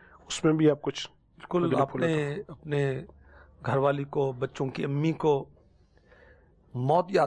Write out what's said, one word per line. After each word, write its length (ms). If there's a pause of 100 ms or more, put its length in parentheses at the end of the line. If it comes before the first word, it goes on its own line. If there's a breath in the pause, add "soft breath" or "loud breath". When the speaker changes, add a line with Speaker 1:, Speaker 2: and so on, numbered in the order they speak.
(260 loud breath)
Speaker 1:
اس 180
میں 80
بھی 180
آپ 120
کچھ 260
Speaker 2:
بالکل، 540
Speaker 1:
مدنی 180
Speaker 2:
آپ 100
Speaker 1:
پھول 160
Speaker 2:
نے 280
Speaker 1:
عطا۔ 180
Speaker 2:
اپنے 520 (600 soft breath)
گھر 100
والی 280
کو، 280
بچوں 340
کی 180
امی 280
کو 360 (1300 soft breath)
موت 340
یاد 180